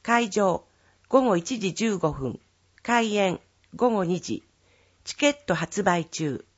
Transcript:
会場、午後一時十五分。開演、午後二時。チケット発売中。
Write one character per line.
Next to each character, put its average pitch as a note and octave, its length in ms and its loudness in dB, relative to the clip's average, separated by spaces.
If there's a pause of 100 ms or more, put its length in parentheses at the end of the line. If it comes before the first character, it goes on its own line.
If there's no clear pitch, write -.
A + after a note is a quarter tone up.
会 A#3 280 2
場、 F#3 360 0 (440)
午 C4+ 140 6
後 A3 140 4
一 A3 220 -4
時 F#3 140 -2
十 G#3+ 240 -2
五 E3 140 0
分。 C3+ 280 -6 (440)
開 A#3 320 0
演、 F#3+ 240 2 (360)
午 B3 140 2
後 G#3+ 140 0
二 F3 180 0
時。 - 220 -8 (640)
チ - 100 -10
ケ D4 140 4
ッ C#4+ 160 -4
ト F3+ 100 2
発 E3 280 -4
売 F3 220 2
中。 D3 400 -6 (120)